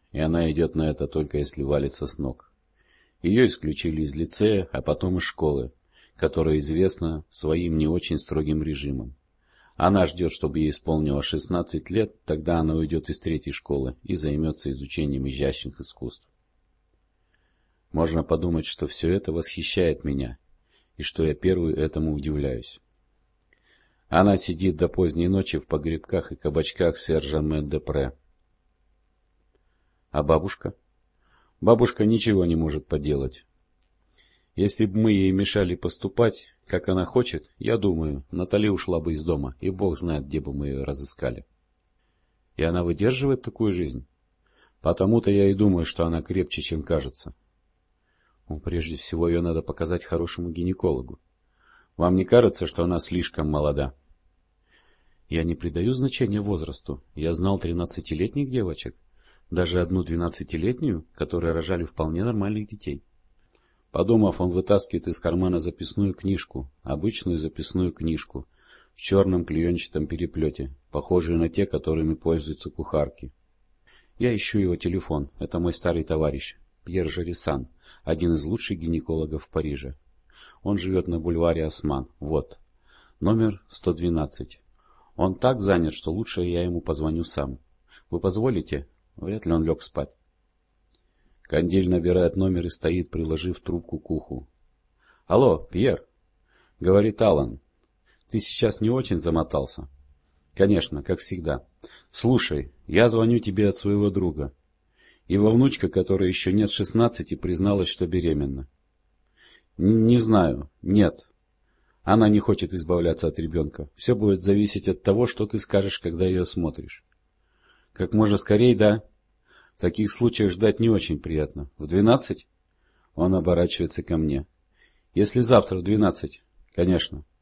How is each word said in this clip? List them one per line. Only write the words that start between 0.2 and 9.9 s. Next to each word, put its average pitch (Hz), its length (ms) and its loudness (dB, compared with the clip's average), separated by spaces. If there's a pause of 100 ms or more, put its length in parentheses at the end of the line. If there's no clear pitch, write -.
идёт 80 240 0
на 78 140 2
это 73 180 -4
только 76 300 -4
если 71 260 -4
валится 69 440 -2
с - 100 -8
ног. 65 340 -8 (680)
Её 110 240 6
исключили 78 560 -2
из 71 140 -4
лицея, 95 560 0
а 65 100 -4
потом 92 360 -2
из 87 60 -2
школы, 71 480 -2 (440)
которая 78 440 2
известна 80 680 -2
своим 80 480 -2
не 78 100 2
очень 80 300 -2
строгим 78 460 -2
режимом. 69 520 -6 (600)
Она 98 320 4